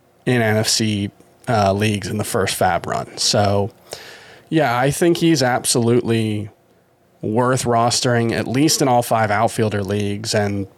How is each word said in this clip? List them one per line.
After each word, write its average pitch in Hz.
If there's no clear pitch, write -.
in 123
N 107
F 107
C, 104
uh, 104
leagues 101
in 104
the 87
first -
Fab 87
run. -
So, 101
yeah, 139
I 135
think 170
he's 165
absolutely 113
worth 123
rostering, 117
at 95
least 143
in 143
all 123
five 113
outfielder 104
leagues, 104
and, 101